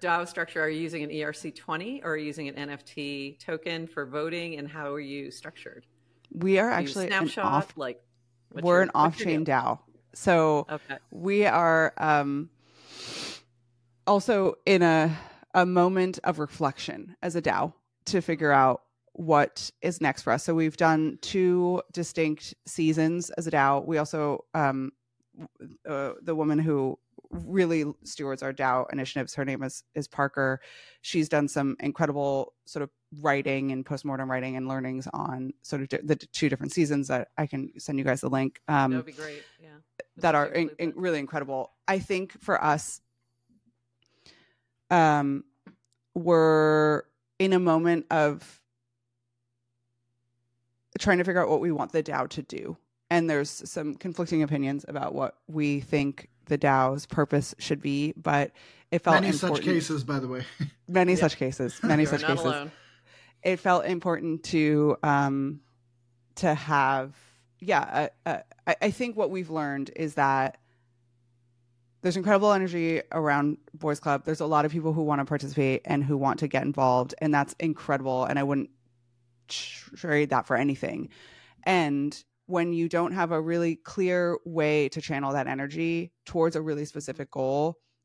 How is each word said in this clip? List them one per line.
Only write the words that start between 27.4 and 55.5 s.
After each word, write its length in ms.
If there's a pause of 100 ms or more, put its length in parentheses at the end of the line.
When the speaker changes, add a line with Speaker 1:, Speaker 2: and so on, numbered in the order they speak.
Speaker 2:
stewards 380
our 120
dao 380
initiatives, 420
her 100
name 180
is, 200 (120)
is 140
Parker. 520 (420)
She's 260
done 200
some 320
incredible 720 (100)
sort 180
of 80 (300)
writing 520
and 120
postmortem 460
writing 260
and 120
learnings 440
on 400 (100)
sort 200
of 60
di-, 140
the 140
d-, 160
two 160
different 240
seasons 360
that 280
I 100
can 320
send 200
you 60
guys 180
the 80
link, 380
um, 240
Speaker 1:
That 60
would 80
be 60
great. 300 (180)
Yeah. 80 (500)
Speaker 2:
that 160
Speaker 1:
Let's 20
Speaker 2:
are 100
in-, 160
Speaker 1:
include 180
Speaker 2:
in-, 100
Speaker 1:
that. 60
Speaker 2:
really 220
incredible. 540 (140)
I 120
think 420
for 220
us, 380 (1900)
um, 540 (680)
we're 880 (360)
in 140
a 60
moment 520
of 520 (2250)
trying 200
to 60
figure 160
out 80
what 120
we 100
want 220
the 100
dao 260
to 140
do. 340 (340)
And 200
there's 200 (200)
some 240
conflicting 480
opinions 460
about 260
what 220 (100)
we 340